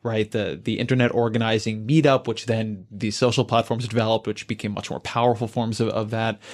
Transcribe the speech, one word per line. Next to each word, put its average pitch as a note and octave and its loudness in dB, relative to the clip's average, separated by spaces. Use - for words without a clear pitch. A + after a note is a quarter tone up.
right? A2 0
The, F#2 -2
the A2 -2
internet B2 2
organizing A2+ 0
meetup, C#3 4
which A#2 -6
then A2 -2
the G2+ -4
social A#2+ 2
platforms A#2 0
developed, A2 0
which G#2+ -8
became G#2+ -6
much - -8
more - -6
powerful A#2 0
forms A#2 -2
of, A2+ 0
of A2 -4
that. A2+ -2